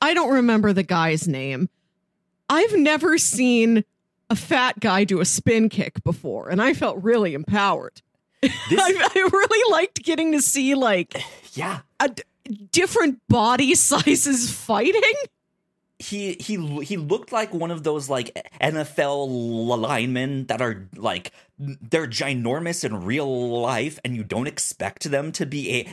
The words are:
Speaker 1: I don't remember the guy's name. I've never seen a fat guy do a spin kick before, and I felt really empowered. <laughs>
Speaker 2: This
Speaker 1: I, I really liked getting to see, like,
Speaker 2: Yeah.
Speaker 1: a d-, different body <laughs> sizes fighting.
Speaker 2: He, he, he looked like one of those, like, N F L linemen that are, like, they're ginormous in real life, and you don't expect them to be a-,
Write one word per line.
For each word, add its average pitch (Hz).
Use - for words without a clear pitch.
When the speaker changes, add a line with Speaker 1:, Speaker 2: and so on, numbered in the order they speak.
Speaker 1:
I 311
don't 311
remember 226
the 190
guy's 165
name. 135
I've 403
never 311
seen 233
a 226
fat 254
guy 196
do 185
a 180
spin 220
kick -
before, -
and 180
I 262
felt 226
really 214
empowered. 190
<laughs> -
Speaker 2:
This 269
Speaker 1:
I, 381
I 381
really 415
liked 339
getting 320
to 294
see, 277
like, 208
Speaker 2:
Yeah. 160
Speaker 1:
a 277
d-, -
different 339
body 240
<laughs> -
sizes 277
fighting. 285
Speaker 2:
He, 104
he, 208
he 185
looked 170
like 220
one 170
of 160
those, 151
like, 127
N 156
F 151
L 143
linemen 123
that 110
are, 101
like, -
they're 143
ginormous 135
in 107
real 123
life, 127
and 120
you 110
don't 117
expect -
them 143
to -
be 131
a-, -